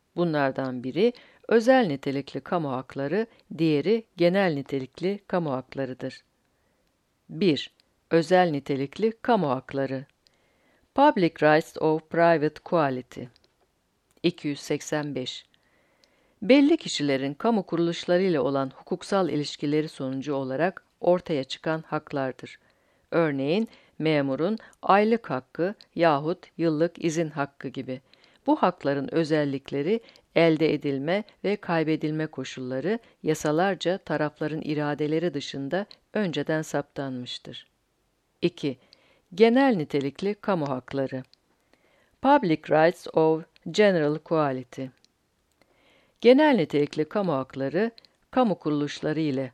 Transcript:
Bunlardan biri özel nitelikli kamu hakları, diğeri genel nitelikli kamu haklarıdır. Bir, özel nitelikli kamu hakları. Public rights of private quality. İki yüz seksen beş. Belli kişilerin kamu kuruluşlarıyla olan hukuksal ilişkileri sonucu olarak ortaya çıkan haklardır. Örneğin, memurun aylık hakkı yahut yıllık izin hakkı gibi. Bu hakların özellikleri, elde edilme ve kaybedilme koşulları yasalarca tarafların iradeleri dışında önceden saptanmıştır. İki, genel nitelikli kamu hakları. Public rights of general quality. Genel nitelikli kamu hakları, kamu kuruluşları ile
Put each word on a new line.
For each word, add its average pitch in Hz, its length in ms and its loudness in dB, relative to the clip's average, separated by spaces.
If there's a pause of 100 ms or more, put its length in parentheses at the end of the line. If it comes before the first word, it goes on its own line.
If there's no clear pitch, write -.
(160)
Bunlardan 135 680 -2
biri 175 280 0 (360)
özel 233 380 4
nitelikli 139 540 -4
kamu 156 320 -4
hakları, 143 540 -4 (320)
diğeri 160 460 2 (120)
genel 175 380 2
nitelikli 143 720 -6
kamu 165 260 -2
haklarıdır. 131 720 -8 (1040)
Bir, 160 420 0 (400)
özel 170 400 4
nitelikli 143 640 -2 (100)
kamu 190 280 2
hakları. 135 540 -4 (920)
Public 269 480 4
rights 151 340 4
of 156 340 -2
private 165 540 2
quality. 135 580 -2 (1000)
İki 170 260 -2
yüz 143 120 -6
seksen 147 540 -4
beş. - 320 -8 (960)
Belli 285 340 6
kişilerin 139 580 -2
kamu 226 280 0
kuruluşlarıyla 170 800 0
olan 135 320 -2
hukuksal 185 540 -4
ilişkileri 147 600 -2
sonucu 135 460 -6
olarak 135 500 -4 (160)
ortaya 175 440 0
çıkan 160 420 -6
haklardır. 139 720 -6 (520)
Örneğin, 160 580 0 (300)
memurun 151 600 0 (240)
aylık 214 480 2
hakkı 160 440 -4 (200)
yahut 160 520 0 (100)
yıllık 160 480 0
izin 160 240 0
hakkı 147 400 -8
gibi. 127 320 -10 (460)
Bu 302 100 4
hakların 143 580 0
özellikleri, 147 840 0 (340)
elde 160 400 4
edilme 147 500 -4 (200)
ve 202 120 0
kaybedilme 156 680 -2
koşulları 131 720 -6 (240)
yasalarca 165 760 0
tarafların 151 640 -4
iradeleri 151 760 -2
dışında 143 520 -6 (280)
önceden 160 480 -2
saptanmıştır. 139 1040 -10 (760)
İki, 151 360 -4 (560)
genel 233 420 4
nitelikli 147 580 -4
kamu 165 340 -4
hakları. 131 540 -6 (1000)
Public 254 380 4 (100)
rights 160 420 2
of 160 320 2 (260)
general 165 480 2
quality. 135 680 -4 (1400)
Genel 262 360 8
nitelikli 151 480 0
kamu 180 280 -2
hakları, 135 580 -2 (400)
kamu 233 280 2
kuruluşları 151 640 -2
ile 135 340 -2